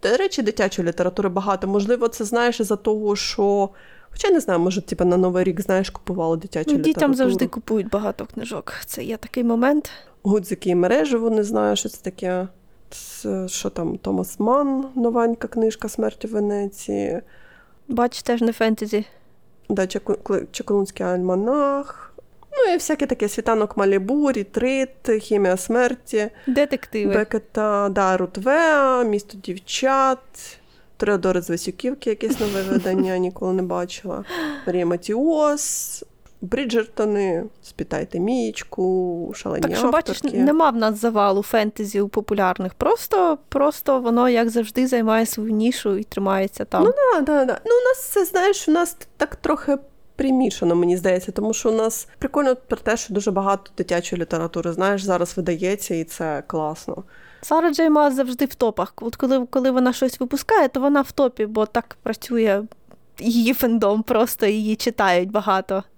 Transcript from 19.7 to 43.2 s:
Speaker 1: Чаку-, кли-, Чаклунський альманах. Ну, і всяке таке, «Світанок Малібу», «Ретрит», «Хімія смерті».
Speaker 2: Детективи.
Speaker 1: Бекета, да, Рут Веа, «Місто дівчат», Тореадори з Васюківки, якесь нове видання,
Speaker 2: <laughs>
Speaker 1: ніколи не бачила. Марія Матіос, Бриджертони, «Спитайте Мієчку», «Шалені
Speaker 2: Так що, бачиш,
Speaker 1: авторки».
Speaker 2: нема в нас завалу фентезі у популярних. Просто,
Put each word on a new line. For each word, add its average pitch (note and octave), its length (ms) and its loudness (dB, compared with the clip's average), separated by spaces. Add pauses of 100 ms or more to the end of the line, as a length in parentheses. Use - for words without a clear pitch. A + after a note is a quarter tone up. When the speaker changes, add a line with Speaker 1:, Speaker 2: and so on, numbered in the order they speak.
Speaker 1:
Чаку-, - 260 -4 (120)
кли-, - 280 -2
Чаклунський G3+ 540 -2
альманах. A3+ 1000 -2 (480)
Ну, B4+ 200 4
і F4 40 2
всяке D4 300 -2
таке, A3+ 220 -2
«Світанок A3 480 0
Малібу», G3+ 560 2
«Ретрит», B3+ 580 -2 (300)
«Хімія G3 360 2
смерті». A#3 720 0 (180)
Speaker 2:
Детективи. B3 680 0
Speaker 1:
Бекета, G#3+ 720 0
да, F#3+ 280 2
Рут F3+ 220 -2
Веа, C4+ 680 4
«Місто G#3 340 -2
дівчат», C4 800 0 (800)
Тореадори F#3 460 2
з F3+ 80 -8
Васюківки, A3 600 -4
якесь A3 300 -2
нове G3+ 220 -2
видання, F#3+ 560 0
Speaker 2:
<laughs> - 0 -
Speaker 1:
ніколи F#3 340 -2
не F#3 100 0
бачила. F3+ 640 -6 (420)
Марія F3+ 200 0
Матіос, D4 1160 -2 (360)
Бриджертони, G#3+ 1040 -2 (180)
«Спитайте - 580 -6
Мієчку», F#3 1120 -2
«Шалені - 340 -4
Speaker 2:
Так E3+ 80 -2
що, B3+ 140 2
бачиш, D#4+ 260 0
Speaker 1:
авторки». B3 220 -4
Speaker 2:
нема D4 320 4
в A#3 60 -2
нас A3 240 0
завалу G#3 420 2
фентезі G#3 580 -2
у G3+ 80 0
популярних. G3+ 680 0
Просто, F4+ 640 2 (100)